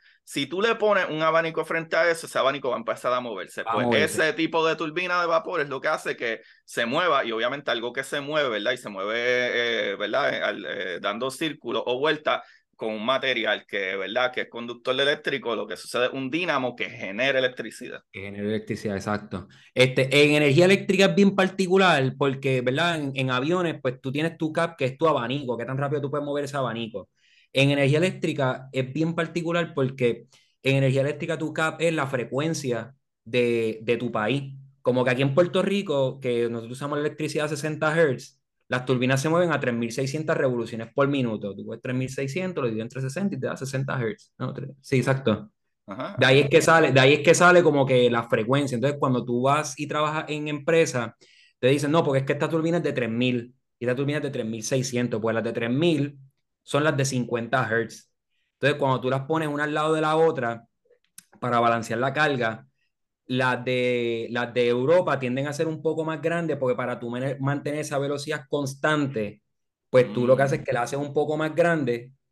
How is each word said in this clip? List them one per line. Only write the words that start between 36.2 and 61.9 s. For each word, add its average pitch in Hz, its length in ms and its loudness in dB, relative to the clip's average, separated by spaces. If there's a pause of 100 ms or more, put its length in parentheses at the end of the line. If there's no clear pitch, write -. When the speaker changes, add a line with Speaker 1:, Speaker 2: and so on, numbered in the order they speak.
Speaker 2:
que 120 280 0
nosotros 117 300 -8
usamos 147 200 -4
la 147 80 -2
electricidad 151 400 -4
a - 40 -6
sesenta 151 480 -2
hertz, 135 420 0 (280)
las 127 180 -2
turbinas 131 340 2
se 156 80 0
mueven 170 240 2
a 139 80 0
tres 123 140 -2
mil 117 180 -4
seiscientas 139 440 -2
revoluciones 117 580 -2
por 139 140 4
minuto. 110 460 -2
Tú 104 120 -12
coges 113 160 -12
tres 127 140 -6
mil 131 120 -2
seiscientos, 156 540 -4
lo 123 60 -2
divides 110 160 -4
entre 135 180 -8
sesenta 170 340 -4
y 135 40 -8
te 120 60 -4
da - 100 -6
sesenta 135 440 -4
hertz. - 380 -6
No, 127 160 -6
tre-, 135 260 -12
sí, - 180 0
exacto. 123 520 0 (360)
Speaker 1:
Ajá. 95 300 -10
Speaker 2:
De 127 100 6
ahí 135 140 8
es 139 100 2
que 156 100 8
sale, 156 320 6
de 131 80 8
ahí 131 140 10
es 147 60 2
que 170 140 6
sale 175 280 8
como 143 240 4
que 123 240 6
la 117 180 0
frecuencia. 127 460 0
Entonces, 139 240 0
cuando 131 260 0
tú 123 180 -2
vas 147 360 0
y 147 80 -6
trabajas 151 420 -2
en 151 200 -6
empresa, 143 680 0 (440)
te 123 80 2
dicen, 143 240 2
"No, 165 120 6
porque 135 160 2
es 135 60 -4
que 151 60 0
esta 143 160 0
turbina 165 300 0
es 160 40 0
de 147 100 -2
tres 120 180 -2
mil 120 440 -2 (240)
y 120 80 -8
esta 123 100 0
turbina 143 220 -2
es 143 60 -4
de 139 60 -4
tres 123 160 -6
mil 110 180 -8
seiscientos". 120 560 -2
Pues 110 140 0
las 113 100 0
de 113 80 -2
tres 117 180 -2
mil 143 480 0 (440)
son 143 220 0
las 151 120 2
de 135 80 0
cincuenta 120 640 0
hertz. 113 400 -2 (440)
Entonces, 139 260 0
cuando 131 200 2
tú 127 100 -2
las 135 120 0
pones 160 260 -2
una 147 160 -4
al 151 100 -2
lado 156 200 0
de 156 60 0
la 156 160 2
otra 131 500 2 (760)
para 120 200 2
balancear 117 400 2